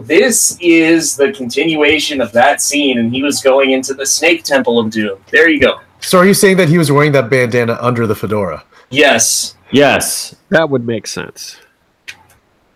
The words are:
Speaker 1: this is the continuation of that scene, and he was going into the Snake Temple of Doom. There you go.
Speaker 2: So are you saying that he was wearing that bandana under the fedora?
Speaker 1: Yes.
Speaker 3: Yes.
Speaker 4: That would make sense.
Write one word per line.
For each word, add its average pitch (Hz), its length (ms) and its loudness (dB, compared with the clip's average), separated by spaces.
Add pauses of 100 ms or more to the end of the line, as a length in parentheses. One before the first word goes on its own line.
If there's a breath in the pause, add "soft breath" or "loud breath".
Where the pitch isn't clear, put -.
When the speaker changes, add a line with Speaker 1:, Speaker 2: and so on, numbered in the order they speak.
Speaker 1:
this 226 540 2
is 165 560 2
the 139 160 0
continuation 147 880 -2
of 110 120 -4
that 113 280 2
scene, 143 380 -2
and 113 140 -2
he 131 100 -4
was 143 180 -4
going 135 300 2
into 131 240 -2
the 135 120 -10
Snake 165 380 0
Temple 123 340 0
of 110 120 -2
Doom. 104 280 -6 (120)
There 165 180 4
you 151 120 2
go. 117 200 0 (200)
Speaker 2:
So - 180 0
are 180 80 6
you 196 80 6
saying 190 240 2
that 180 100 2
he 165 100 4
was 143 140 2
wearing 147 200 2
that 123 180 0
bandana 120 500 0
under 117 260 -2
the 104 80 0
fedora? 92 480 -6 (280 soft breath)
Speaker 1:
Yes. 131 680 0 (140)
Speaker 3:
Yes. 127 640 0 (160)
Speaker 4:
That 160 200 2
would 123 160 -2
make 113 200 -6
sense. - 500 -14 (1200)